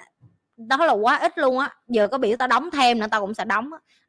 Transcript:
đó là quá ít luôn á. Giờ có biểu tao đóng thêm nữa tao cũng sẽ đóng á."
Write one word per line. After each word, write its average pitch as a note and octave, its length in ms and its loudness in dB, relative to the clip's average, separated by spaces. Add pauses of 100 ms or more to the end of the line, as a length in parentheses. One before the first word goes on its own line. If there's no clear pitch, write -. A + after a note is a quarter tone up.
(560)
đó C4+ 300 0
là D4 60 4
quá B3 240 2
ít E4 220 -2
luôn C4 200 2
á. C#4 120 -2 (180)
Giờ G#3+ 200 2
có B3+ 100 -4
biểu A#3+ 180 0
tao B3+ 120 -2
đóng C4 220 0
thêm B3 280 2
nữa G#3+ 120 -4
tao A3 100 0
cũng G3+ 140 -6
sẽ G3 100 -8
đóng A3 280 -4
á." D#4+ 60 -18 (300)